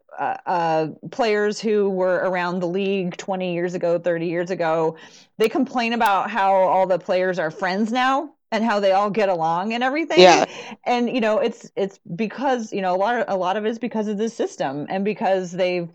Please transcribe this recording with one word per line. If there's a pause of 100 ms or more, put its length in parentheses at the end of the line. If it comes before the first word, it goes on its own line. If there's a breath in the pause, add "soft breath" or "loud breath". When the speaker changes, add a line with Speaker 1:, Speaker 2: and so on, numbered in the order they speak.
(180)
Speaker 1:
uh, (100)
uh, (240)
players
who
were
around
the
league
twenty
years
ago,
thirty
years
ago, (420 soft breath)
they
complain
about
how
all
the
players
are
friends
now (200)
and
how
they
all
get
along
and
everything.
Speaker 2:
Yeah. (400 loud breath)
Speaker 1:
And,
you
know,
it's,
it's (160)
because,
you
know,
a
lot
of,
a
lot
of
it
is
because
of
the
system
and
because
they've,